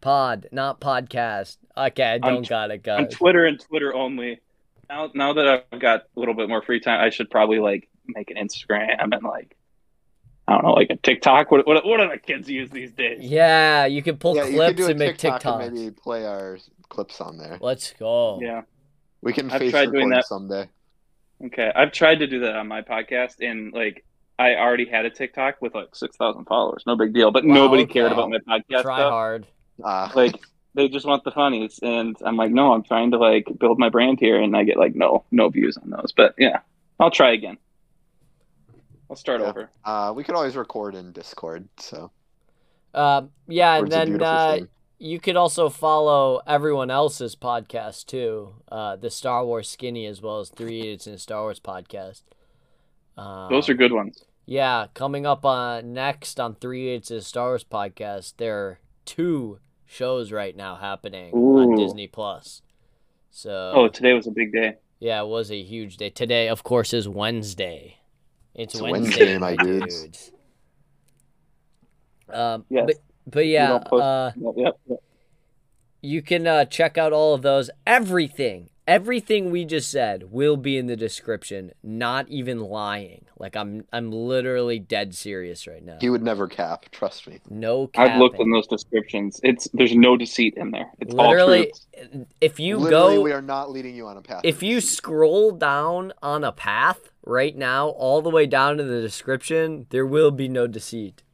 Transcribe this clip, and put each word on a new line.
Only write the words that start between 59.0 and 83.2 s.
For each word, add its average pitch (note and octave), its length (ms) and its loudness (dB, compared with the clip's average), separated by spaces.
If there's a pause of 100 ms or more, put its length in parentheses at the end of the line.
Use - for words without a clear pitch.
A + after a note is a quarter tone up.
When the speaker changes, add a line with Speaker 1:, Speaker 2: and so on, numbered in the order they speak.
Speaker 1:
two C#3 560 -6 (280)
shows B2+ 440 -6
right G2+ 260 -8
now F#2+ 200 -14
happening F#2+ 540 -14
on B2+ 420 6
Speaker 2:
Ooh. - 40 4
Speaker 1:
Disney G2+ 300 -4
Plus. - 560 -12 (640)
So F#2 460 -10
Speaker 2:
Oh, B2 120 8
today B2 260 4
was A2+ 120 0
a A2+ 60 -8
big G#2+ 200 -4
day. A2+ 260 -2 (220)
Speaker 1:
yeah, A2 220 -4
it G#2+ 60 -6
was A2 240 -6
a G#2 100 -10
huge G2+ 360 -14
day. G#2 120 -8
Today, A#2 400 0
of A2+ 140 -4
course, A#2+ 280 0
is A2 160 -2
Wednesday. G2+ 920 -8 (580)
It's A2+ 180 -12
Speaker 3:
It's A2+ 80 -8
Speaker 1:
Wednesday, A2 540 2
Speaker 3:
Wednesday, - 20 -2
my F2+ 140 -2
Speaker 1:
my F2 120 -2
Speaker 3:
dudes. F2+ 380 -4
Speaker 1:
dudes. D#2 300 -20 (2000)
Um, A2+ 400 -4
Speaker 2:
Yes. B2+ 180 2
Speaker 1:
but, A#2 80 2 (320)
but D3 180 0
Speaker 2:
You D#3 80 0
Speaker 1:
yeah, D3+ 140 4
Speaker 2:
don't B2 180 2
post B2+ 180 4
Speaker 1:
uh, C3 340 0
Speaker 2:
Yep, A#2 200 -8
yep, - 300 0
yep. B2+ 160 -10 (1000)
Speaker 1:
you D3 200 -6
can, E3 260 0
uh, D#3 180 4
check D#3 320 0
out D#3+ 160 2
all D#3 200 4
of C3+ 100 0
those. C#3 260 2 (160)
Everything, D#3+ 840 0 (180)
everything G3+ 640 2
we F3 140 -4
just D3+ 260 -4
said G2+ 400 -4
will C#3+ 260 2
be C3+ 200 -4
in B2+ 100 -4
the A#2+ 80 -4
description. G2+ 800 -10 (100)
Not A#2+ 460 -6
even B2 320 -8
lying. G2+ 640 -10 (120)